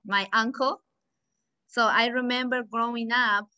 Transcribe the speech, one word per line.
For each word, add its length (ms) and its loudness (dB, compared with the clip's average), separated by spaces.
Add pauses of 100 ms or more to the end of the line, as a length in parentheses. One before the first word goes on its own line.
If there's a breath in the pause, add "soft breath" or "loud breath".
my 260 -2
uncle. 500 0 (880)
So 160 0
I 240 4
remember 560 -2
growing 480 -4
up 360 2 (100)